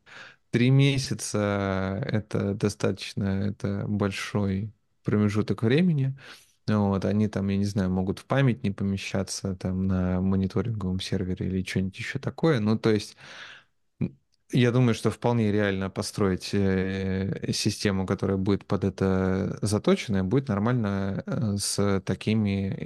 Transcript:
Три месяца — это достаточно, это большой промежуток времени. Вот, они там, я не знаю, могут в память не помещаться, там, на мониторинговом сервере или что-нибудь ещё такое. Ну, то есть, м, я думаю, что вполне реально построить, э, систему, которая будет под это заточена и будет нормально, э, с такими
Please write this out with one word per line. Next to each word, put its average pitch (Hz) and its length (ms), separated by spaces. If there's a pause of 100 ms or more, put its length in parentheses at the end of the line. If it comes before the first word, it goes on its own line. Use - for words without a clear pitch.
(520)
Три 123 180
месяца — 101 1300 (100)
это 101 420
достаточно, 104 680 (240)
это 101 400
большой 101 840 (320)
промежуток 104 600
времени. 135 520 (520)
Вот, 101 380
они 104 220
там, 98 220
я 98 80
не 98 80
знаю, 98 240
могут 92 300
в - 60
память 131 380
не 101 80
помещаться, 98 840
там, 95 320
на 90 340
мониторинговом 95 800
сервере 92 480
или 92 160
что-нибудь 95 340
ещё - 220
такое. 156 400
Ну, 107 180
то 113 120
есть, 104 260 (840)
м, - 180 (340)
я 123 200
думаю, 120 220
что 110 160
вполне 117 420
реально 98 380
построить, 95 640
э, 95 960
систему, 98 540
которая 98 320
будет 98 280
под 98 180
это 95 800
заточена 104 560
и 95 40
будет 123 260
нормально, 101 800
э, 113 320
с 101 480
такими 98 800